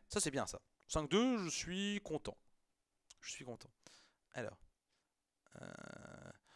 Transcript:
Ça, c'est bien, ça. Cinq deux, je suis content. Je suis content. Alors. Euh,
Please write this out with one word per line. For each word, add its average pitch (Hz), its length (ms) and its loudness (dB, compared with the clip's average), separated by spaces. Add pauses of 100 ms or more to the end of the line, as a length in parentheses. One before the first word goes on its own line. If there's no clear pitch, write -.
Ça, - 120 2
c'est 156 120 4
bien, 131 140 2
ça. - 160 -8 (260)
Cinq 151 220 0
deux, 220 360 6
je 160 40 0
suis 202 540 0
content. - 340 -4 (840)
Je - 120 -10
suis - 120 -8
content. 120 260 -10 (640)
Alors. - 240 -4 (1040)
Euh, 50 600 -14 (360)